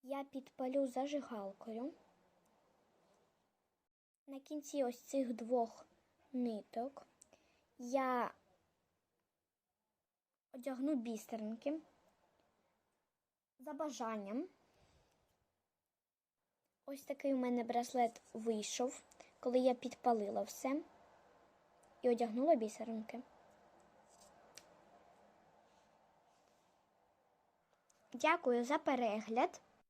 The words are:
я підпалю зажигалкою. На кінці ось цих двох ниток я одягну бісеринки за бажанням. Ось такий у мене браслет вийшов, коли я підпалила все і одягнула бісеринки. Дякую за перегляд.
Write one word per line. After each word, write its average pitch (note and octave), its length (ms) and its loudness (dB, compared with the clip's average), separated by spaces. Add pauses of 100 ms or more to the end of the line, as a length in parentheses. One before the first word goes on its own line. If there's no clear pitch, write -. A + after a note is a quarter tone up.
я C#4 160 -4
підпалю C4+ 640 0
зажигалкою. A#3+ 1040 -4 (2250)
На C#4 120 -10
кінці D4 440 -2
ось A#3+ 180 -2
цих B3+ 320 0
двох A#3 540 0 (460)
ниток A#3+ 720 -4 (720)
я B3+ 560 0 (2250)
одягну C4+ 440 0
бісеринки A3+ 840 -4 (1800)
за C#4+ 140 -10
бажанням. A#3+ 760 -4 (2500)
Ось C#4 180 -10
такий C#4 300 0
у C4 40 4
мене B3 260 2
браслет A#3+ 580 2 (120)
вийшов, A3+ 680 -2 (360)
коли B3 200 4
я B3+ 140 6
підпалила A3 680 0
все C4+ 380 -4 (1200)
і B3+ 80 4
одягнула A#3+ 460 4
бісеринки. A3 680 -6 (4000)
Дякую C4 500 4
за C#4 140 2
перегляд. A#3 840 0 (280)